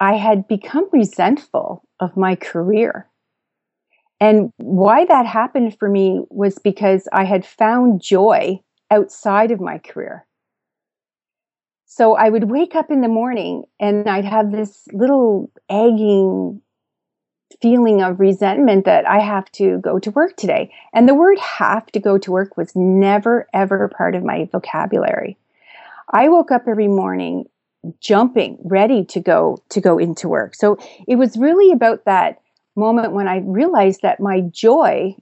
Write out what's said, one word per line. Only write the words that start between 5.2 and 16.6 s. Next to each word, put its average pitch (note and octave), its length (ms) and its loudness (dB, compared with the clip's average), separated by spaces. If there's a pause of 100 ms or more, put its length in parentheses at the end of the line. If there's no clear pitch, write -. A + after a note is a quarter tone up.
happened A3+ 520 -4
for G#3 100 -4
me F#3+ 400 0
was G3 300 -4
because F#3+ 540 0
I F3 120 0
had F#3+ 220 -2
found A3+ 560 0
joy F#3+ 580 0 (300)
outside G#3+ 600 0
of G3+ 100 -4
my E3 180 -8
career. - 480 -16 (1600)
So A3+ 300 2
I A3 120 2
would G#3+ 220 0
wake E4 240 -2
up D#4+ 160 -4
in C#4 100 0
the A#3 80 0
morning A3+ 560 -4 (140)
and G#3 300 -2
I'd G3 160 0
have G#3+ 260 -2
this G#3+ 420 -8
little A#3 580 0 (180)
egging G3 920 0 (1000)